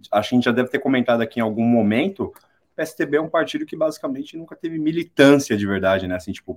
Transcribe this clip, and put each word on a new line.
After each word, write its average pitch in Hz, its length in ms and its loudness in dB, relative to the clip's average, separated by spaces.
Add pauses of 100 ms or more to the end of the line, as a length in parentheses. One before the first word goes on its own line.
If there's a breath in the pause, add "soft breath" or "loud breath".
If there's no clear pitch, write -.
(120)
acho 107 160 0
que 127 60 -2
a 123 40 4
gente 120 60 2
já 123 80 2
deve 120 160 0
ter 139 100 -2
comentado 123 420 0
aqui 113 200 -4
em - 20 0
algum 110 220 -2
momento. 120 640 2
O - 60 -16 (440 soft breath)
P 165 60 -6
S 151 140 -8
D 165 80 -2
B 143 120 0
é 151 40 2
um 156 80 -4
partido 156 380 -2
que - 100 -12
basicamente 147 600 -6
nunca 160 180 -16
teve 165 240 -8
militância 147 800 4
de 101 100 -2
verdade, 95 400 2
né? 90 80 -4
Assim, 90 160 -8
tipo, 90 260 -12